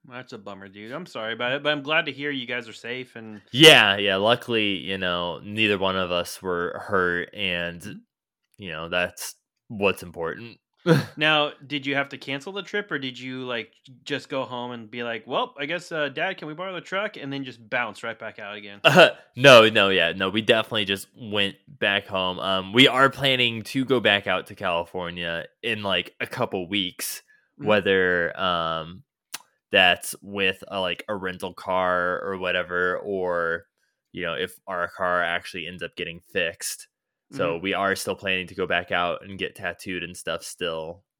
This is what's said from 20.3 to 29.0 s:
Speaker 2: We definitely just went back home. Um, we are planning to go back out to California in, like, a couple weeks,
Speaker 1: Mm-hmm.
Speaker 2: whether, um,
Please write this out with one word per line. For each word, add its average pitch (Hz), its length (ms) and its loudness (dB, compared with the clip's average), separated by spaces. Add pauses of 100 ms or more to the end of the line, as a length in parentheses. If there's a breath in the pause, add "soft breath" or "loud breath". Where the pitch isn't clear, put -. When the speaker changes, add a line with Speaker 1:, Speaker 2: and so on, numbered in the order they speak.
Speaker 2:
We 107 100 0
definitely 110 440 2
just 98 320 -4
went 101 400 -2 (100)
back 101 400 0
home. 92 320 -2
Um, 95 340 -2
we 127 140 10
are 131 240 6
planning 127 540 0
to 135 200 -4
go 123 140 2
back 101 300 4
out 92 180 0
to 101 80 -16
California 87 920 -4 (160)
in, 110 200 -4
like, 92 380 -2
a 120 60 -4
couple 95 420 -4
weeks, 95 540 -6 (380 soft breath)
Speaker 1:
Mm-hmm. 104 60 -6
Speaker 2:
whether, 92 760 2
um, 85 600 -2 (720 soft breath)